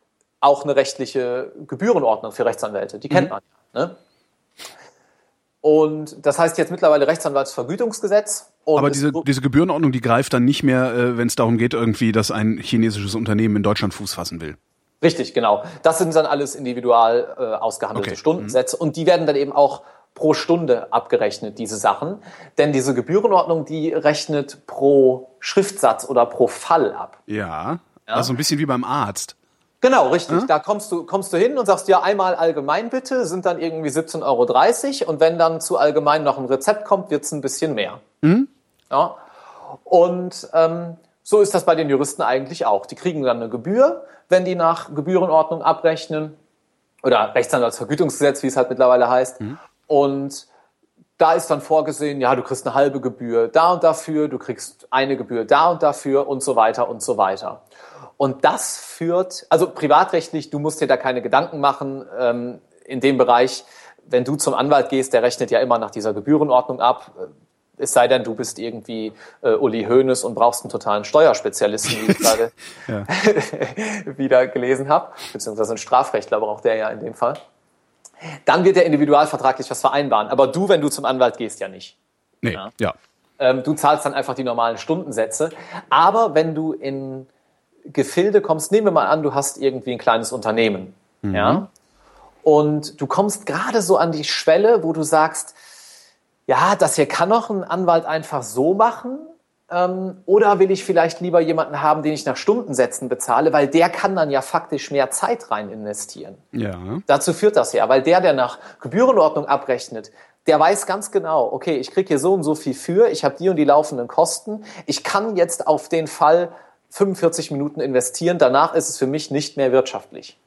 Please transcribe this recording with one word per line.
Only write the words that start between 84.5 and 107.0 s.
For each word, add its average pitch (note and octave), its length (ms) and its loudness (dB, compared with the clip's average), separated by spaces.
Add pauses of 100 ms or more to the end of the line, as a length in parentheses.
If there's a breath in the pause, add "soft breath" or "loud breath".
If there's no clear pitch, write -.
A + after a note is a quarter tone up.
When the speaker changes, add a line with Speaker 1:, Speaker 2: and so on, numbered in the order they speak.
Speaker 1:
Stundensätze. D3+ 720 -4 (380 loud breath)
Aber F3 460 4
wenn D#3+ 220 0
du D#3 160 -4
in C3+ 560 -10 (560)
Gefilde F#3+ 560 0
kommst, D#3 320 -2
nehmen G#3+ 160 4
wir - 40 2
mal D3 140 2
an, D3+ 160 2
du C#3 120 -2
hast C#3 240 -4
irgendwie C3 340 -2
ein A#2 60 -6
kleines A2+ 340 0
Unternehmen. A2 640 -2 (280)
Speaker 2:
Mhm. G2 120 -4
Speaker 1:
Ja? C#3+ 340 0 (720 soft breath)
Und D3+ 580 2
du C#3 60 -4
kommst G3+ 400 -2
gerade G#3 360 -2
so F3+ 140 4
an E3 140 2
die D3+ 140 -6
Schwelle, G3 580 2
wo D#3+ 100 -2
du D#3 120 -4
sagst, D#3 500 0 (920 loud breath)
ja, D#3+ 300 2
das E3+ 200 0
hier D3 100 2
kann E3+ 240 0
doch A3+ 200 2
ein G3 120 -4
Anwalt E3+ 440 2
einfach D#3 360 -4
so B2+ 320 0
machen. A#3+ 440 -2 (520)
Ähm, F#3 540 -4
oder G3+ 340 4
will F#3+ 120 4
ich F#3+ 120 -2
vielleicht E3+ 380 0
lieber F3 200 2
jemanden D#3+ 420 0
haben, D#3 200 2
den D3+ 120 -2
ich C#3+ 100 -8
nach C3+ 140 -2
Stundensätzen C#3 720 0
bezahle, C3 420 0
weil C#3+ 160 4
der E3 220 4
kann F#3+ 260 -2
dann D#3 140 0
ja C3+ 100 0
faktisch - 500 -6
mehr C#3 200 0
Zeit - 400 -4
rein G#2+ 200 -6
investieren. G#2 680 -12 (140)
Speaker 2:
Ja. G#2+ 200 -6 (340)